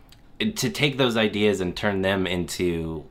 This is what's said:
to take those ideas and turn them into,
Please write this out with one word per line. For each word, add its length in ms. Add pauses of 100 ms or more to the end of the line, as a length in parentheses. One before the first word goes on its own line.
(420)
to 280
take 280
those 180
ideas 460
and 120
turn 280
them 260
into, 840